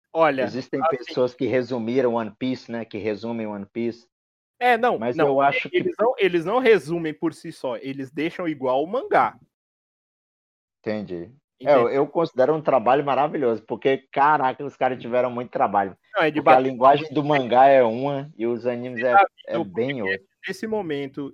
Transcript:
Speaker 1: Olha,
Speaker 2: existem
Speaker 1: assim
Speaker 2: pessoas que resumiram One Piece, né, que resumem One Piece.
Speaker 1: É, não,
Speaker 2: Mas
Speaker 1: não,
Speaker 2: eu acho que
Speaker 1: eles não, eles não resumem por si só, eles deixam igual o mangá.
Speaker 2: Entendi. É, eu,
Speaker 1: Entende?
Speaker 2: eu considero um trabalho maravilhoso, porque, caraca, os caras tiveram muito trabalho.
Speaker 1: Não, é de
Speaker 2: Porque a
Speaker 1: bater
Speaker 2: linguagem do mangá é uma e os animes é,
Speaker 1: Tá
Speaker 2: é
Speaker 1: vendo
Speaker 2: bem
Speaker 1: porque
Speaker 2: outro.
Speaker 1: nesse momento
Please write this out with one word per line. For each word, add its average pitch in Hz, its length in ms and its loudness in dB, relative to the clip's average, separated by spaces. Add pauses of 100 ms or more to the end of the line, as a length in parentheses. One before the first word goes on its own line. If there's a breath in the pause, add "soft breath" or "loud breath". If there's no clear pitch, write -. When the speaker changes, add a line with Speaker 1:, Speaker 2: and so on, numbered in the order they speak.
(120)
Speaker 1:
Olha, 151 300 2
Speaker 2:
existem 123 380 -6
Speaker 1:
assim 160 160 0
Speaker 2:
pessoas 123 380 -2
que 131 120 -4
resumiram 120 680 0
One 113 240 -4
Piece, 127 340 -6
né, 117 120 -6
que 110 140 -12
resumem 110 480 -6
One 101 200 -10
Piece. 117 400 -8 (520)
Speaker 1:
É, 247 200 2
não, 226 200 0
Speaker 2:
Mas 117 180 -4
Speaker 1:
não, 165 120 4
Speaker 2:
eu 135 120 2
acho 143 280 0
que - 80 -4
Speaker 1:
eles - 220 -2
não, 226 200 2
eles 175 260 0
não 214 140 0
resumem 170 540 2
por 156 220 -4
si 165 180 -16
só, 123 240 -6
eles 135 340 -10
deixam 165 380 -6
igual 131 340 0
o 160 40 -2
mangá. 196 500 0 (1400)
Speaker 2:
Entendi. 95 500 -8 (300)
É, 147 140 4
eu, 127 80 6
Speaker 1:
Entende? 123 140 0
Speaker 2:
eu 139 120 2
considero 151 460 0
um 156 60 -4
trabalho 135 440 2
maravilhoso, 135 580 0
porque, 135 360 -2 (120)
caraca, 139 540 2
os 139 120 -12
caras 127 240 -2
tiveram 123 300 0
muito 120 200 -8
trabalho. 101 460 0 (180)
Speaker 1:
Não, 196 80 2
é 156 80 4
de 151 100 -2
Speaker 2:
Porque 151 100 4
a 131 60 10
Speaker 1:
bater 131 120 2
Speaker 2:
linguagem 139 440 4
do 147 120 -2
mangá 131 440 4
é 135 160 8
uma 139 520 -4
e 110 100 -4
os 120 200 -4
animes 123 360 -6
é, 123 100 0
Speaker 1:
Tá 110 120 6 (220)
Speaker 2:
é - 60 -8
Speaker 1:
vendo 113 120 -2
Speaker 2:
bem 113 340 -4
Speaker 1:
porque 98 120 -4
Speaker 2:
outro. 95 160 -6 (220)
Speaker 1:
nesse 190 180 -8
momento 147 680 -6